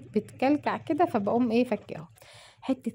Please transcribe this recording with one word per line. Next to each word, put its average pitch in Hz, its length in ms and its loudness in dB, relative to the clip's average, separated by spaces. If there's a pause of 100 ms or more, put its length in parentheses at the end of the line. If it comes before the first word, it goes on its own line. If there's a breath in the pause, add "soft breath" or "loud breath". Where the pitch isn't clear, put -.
(140)
بتكلكع 262 640 0
كده، 320 280 0
فبقوم 226 460 0
ايه 240 120 4
فكاهم. 208 440 -4 (540 loud breath)
حته 254 340 -4